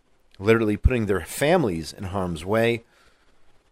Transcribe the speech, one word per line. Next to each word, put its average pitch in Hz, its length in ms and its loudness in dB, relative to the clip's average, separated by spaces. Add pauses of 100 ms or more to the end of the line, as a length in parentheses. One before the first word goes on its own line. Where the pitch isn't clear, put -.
(380)
literally 107 380 2
putting 117 300 2
their 95 160 0
families 127 720 0
in - 120 -12
harm's 87 400 -6
way, 113 400 0 (880)